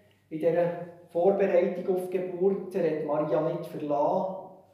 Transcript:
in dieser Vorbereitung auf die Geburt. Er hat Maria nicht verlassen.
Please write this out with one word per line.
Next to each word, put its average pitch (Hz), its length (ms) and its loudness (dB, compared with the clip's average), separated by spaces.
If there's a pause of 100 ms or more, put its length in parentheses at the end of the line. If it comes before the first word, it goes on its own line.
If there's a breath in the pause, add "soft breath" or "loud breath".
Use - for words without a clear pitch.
(300 loud breath)
in 160 100 -6
dieser 170 300 4 (400)
Vorbereitung 190 840 2
auf 180 140 -4
die 190 80 -2
Geburt. 180 560 0
Er 160 260 0
hat - 60 -4
Maria 151 360 0
nicht - 240 -2
verlassen. 151 720 -2 (380 loud breath)